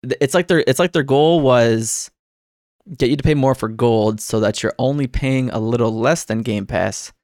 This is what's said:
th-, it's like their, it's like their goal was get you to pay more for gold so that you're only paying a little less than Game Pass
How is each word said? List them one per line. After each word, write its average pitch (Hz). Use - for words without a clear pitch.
th-, 127
it's 139
like 180
their, 165
it's 127
like 175
their 156
goal 147
was 117
get 123
you 147
to 139
pay 156
more 135
for 117
gold 110
so -
that 107
you're 113
only 139
paying 131
a -
little 113
less 120
than 110
Game 104
Pass 101